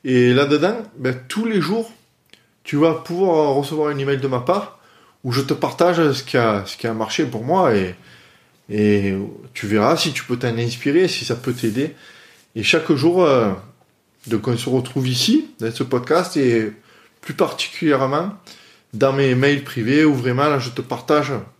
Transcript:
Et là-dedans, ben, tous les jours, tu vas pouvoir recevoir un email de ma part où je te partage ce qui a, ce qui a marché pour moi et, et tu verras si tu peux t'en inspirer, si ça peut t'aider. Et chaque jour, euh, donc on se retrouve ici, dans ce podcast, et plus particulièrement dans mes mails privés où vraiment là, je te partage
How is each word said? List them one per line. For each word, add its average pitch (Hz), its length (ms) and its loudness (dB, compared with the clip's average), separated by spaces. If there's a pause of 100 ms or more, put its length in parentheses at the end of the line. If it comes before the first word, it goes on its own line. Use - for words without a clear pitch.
Et 123 320 4
là-dedans, 147 440 2 (200)
ben, 127 160 -2 (140)
tous 220 160 -4
les 214 160 0
jours, 214 320 -4 (720)
tu - 120 -4
vas 160 180 4
pouvoir 160 600 0
recevoir 147 360 -2
un 139 80 -6
email 139 200 -2
de 135 80 -4
ma 127 140 -2
part 185 400 -4 (420)
où 123 100 -4
je 135 80 0
te 131 140 -2
partage 165 580 2
ce 127 100 -4
qui - 140 -4
a, 107 300 2
ce - 100 -12
qui - 100 -8
a 113 80 -2
marché 110 300 -2
pour 120 200 -6
moi 156 300 2
et, 92 200 0 (760)
et 104 440 2 (380)
tu - 140 -10
verras 107 300 2
si 160 160 -2
tu - 120 -10
peux 123 140 -4
t'en 120 200 -4
inspirer, 143 500 0
si 127 160 -6
ça 123 120 -4
peut 123 160 -6
t'aider. 123 420 -4 (600)
Et 107 60 -6
chaque - 300 0
jour, 170 300 4
euh, 127 280 4 (760)
donc 110 220 -2
on 117 80 0
se 113 120 -6
retrouve 127 400 -2
ici, 220 420 0 (100)
dans 110 100 -2
ce - 120 -8
podcast, 135 540 0
et 117 360 2 (480)
plus - 140 -12
particulièrement 151 1000 -2 (600)
dans 135 200 2
mes 135 220 2
mails 135 300 2
privés 131 400 0
où 147 100 4
vraiment 127 340 0
là, 143 100 2
je 123 120 -6
te 135 100 -8
partage 135 520 -2 (260)